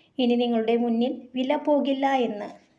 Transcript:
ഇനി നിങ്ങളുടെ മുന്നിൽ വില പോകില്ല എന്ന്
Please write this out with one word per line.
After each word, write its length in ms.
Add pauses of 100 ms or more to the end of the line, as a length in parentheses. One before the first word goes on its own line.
(180)
ഇനി 160
നിങ്ങളുടെ 420
മുന്നിൽ 460 (120)
വില 220
പോകില്ല 560
എന്ന് 380 (280)